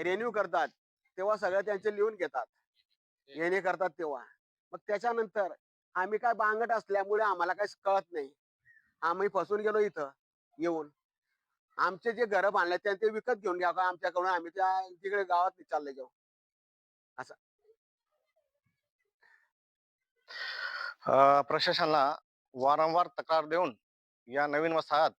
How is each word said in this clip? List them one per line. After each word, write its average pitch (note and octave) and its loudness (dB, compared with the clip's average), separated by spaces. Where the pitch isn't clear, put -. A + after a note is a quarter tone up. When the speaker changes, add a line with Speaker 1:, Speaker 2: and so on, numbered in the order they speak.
Speaker 1:
रिन्यू G#3+ 0
करतात, F#3 0
तेव्हा G3+ 0
सगळं F#3+ 0
त्यांचे G#3 -2
लिहून G#3 0
घेतात, D3 -4
येणे E3+ 0
करतात F3+ 0
तेव्हा. C#3+ -6
मग F3+ -12
त्याच्यानंतर G#3+ -2
आम्ही G#3 -2
काय A#3 2
बांगट G#3+ 0
असल्यामुळे G3+ 0
आम्हाला F#3 0
काही G3 -4
कळत G3 2
नाही, D3 -6
आम्ही F3+ 2
फसून F#3+ 0
गेलो G#3+ 2
इथं E3 -2
येऊन. D#3+ -2
आमचे F3+ 0
जे A#3 0
घरं G3 2
बांधले F3+ 2
ते, G3+ -2
ते G#3+ 0
विकत A3 -4
घेऊन F#3 -2
घ्या F3 0
का F3+ -2
आमच्याकडून, F3+ -2
आम्ही E3+ -2
त्या F#3 0
तिकडे G3+ 0
गावात F3 0
चालले D3 -6
जाऊ B2+ -14
असं. C3 -12
Speaker 2:
अ, C#3 6
प्रशासनाला D#3 0
वारंवार D#3+ 2
तक्रार D#3+ 0
देऊन D#3 -2
या C#3 -2
नवीन D#3 0
वसाहत D3+ 2